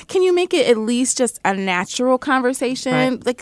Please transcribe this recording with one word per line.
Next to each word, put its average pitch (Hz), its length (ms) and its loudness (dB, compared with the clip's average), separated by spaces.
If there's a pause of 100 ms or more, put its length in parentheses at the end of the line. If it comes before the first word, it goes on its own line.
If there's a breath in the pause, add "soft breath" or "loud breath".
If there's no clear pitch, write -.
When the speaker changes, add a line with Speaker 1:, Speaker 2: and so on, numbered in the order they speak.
Speaker 1:
can 381 160 0
you 370 100 4
make 359 200 0
it 294 140 2
at 240 100 6
least 240 400 -2
just 240 280 -2
a 190 80 2
natural 196 640 -2
conversation?" 262 760 -2
Speaker 2:
Right. 254 320 0
Speaker 1:
Like, 247 160 -2